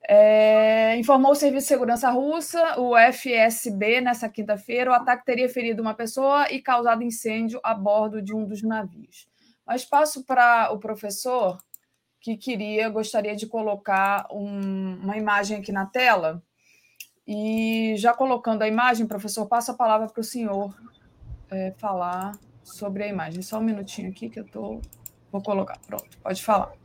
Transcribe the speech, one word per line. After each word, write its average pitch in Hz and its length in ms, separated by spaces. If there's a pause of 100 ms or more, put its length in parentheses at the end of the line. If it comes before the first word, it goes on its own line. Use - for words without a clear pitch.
É, 214 880
informou 262 360
o - 20
Serviço 277 300
de - 40
Segurança 240 400
Russa, 311 720
o 247 160
F 254 380
S 226 360
B, 214 300
nessa 240 300
quinta-feira, 226 600
o 247 40
ataque 247 320
teria 247 200
ferido 233 360
uma 220 100
pessoa 269 580
e 262 120
causado 240 400
incêndio 226 600
a 226 120
bordo 208 480
de 202 120
um 214 120
dos 208 160
navios. 220 680 (380)
Mas 247 180
passo 285 400
pra 240 480
o 214 60
professor, 214 800 (640)
que 226 140
queria, 214 540
gostaria 214 440
de 214 120
colocar 202 840
um, 196 720
uma 202 140
imagem 208 400
aqui 196 160
na 196 140
tela. 190 560 (840)
E 220 680
já 233 160
colocando 240 480
a 214 80
imagem, 233 380
professor, 208 400
passo 233 240
a 240 40
palavra 220 320
pro 220 160
senhor, 202 520 (760)
é, 190 280
falar 190 600 (240)
sobre 202 420
a - 20
imagem. 175 340
Só 220 180
um 220 40
minutinho 202 480
aqui 226 180
que 226 100
eu 208 60
tô, 220 380 (500)
vou 196 100
colocar. 196 440
Pronto, - 360
pode 190 200
falar. - 300 (120)